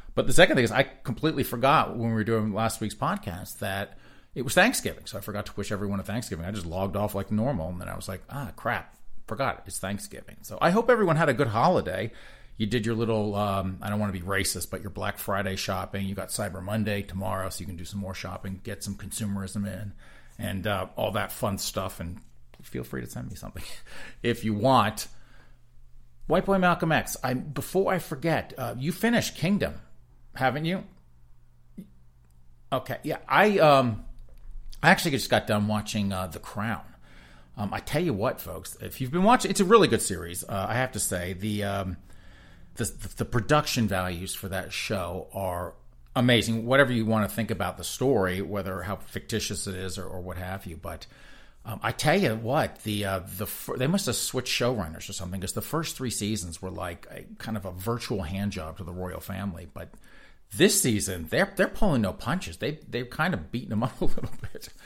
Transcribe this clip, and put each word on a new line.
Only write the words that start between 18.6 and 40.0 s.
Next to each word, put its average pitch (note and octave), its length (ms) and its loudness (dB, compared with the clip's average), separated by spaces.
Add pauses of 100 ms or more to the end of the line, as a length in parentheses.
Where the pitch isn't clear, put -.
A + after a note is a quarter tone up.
get - 180 -8
some G2+ 140 -6
consumerism G2 720 -4
in, G2 260 -8 (440)
and, G2 300 -4
uh, G2 280 0
all G#2+ 160 0
that G2 220 -2
fun G2 240 -2
stuff. - 420 -4
And E2+ 220 -8 (400)
feel B2 240 -8
free C3 160 -8
to A#2+ 60 -10
send B2 220 -8
me - 60 -10
something - 280 -12 (300)
<laughs> - 300 -12
if A#2 220 0
you A2 80 2
want. G#2+ 560 4 (1160)
White F3+ 180 4
Boy G3 140 4
Malcolm E3+ 320 4
X, - 320 2
I, B2+ 100 0
before D3+ 580 0
I F#3 60 2
forget, C#3+ 580 -2
uh, A#2 220 -6
you C#3 140 -2
finished - 440 2
Kingdom, C#3+ 460 0 (540)
haven't C3+ 300 2
you? F3+ 180 -2 (1900)
Okay, C3 300 -4
yeah, C#3+ 160 -4 (100)
I, G3 300 8
um, C3+ 480 6 (800)
I D#3+ 80 10
actually F#3+ 180 6
just C3+ 220 0
got G#2+ 160 4
done G#2 200 4
watching, G#2 460 0
uh, F#2 140 -2
The D#2 100 -10
Crown. G#2+ 460 -4 (760)
Um, G#2+ 160 -4
I G#2 60 -2
tell D#3 240 0
you D#3 100 2
what, G#2 260 0
folks, E2+ 400 -10
if - 220 -8
you've B2+ 80 -4
been F3 140 2
watching, A3+ 260 6
it's G3 100 0
a G3 60 6
really G3 220 8
good A2 160 4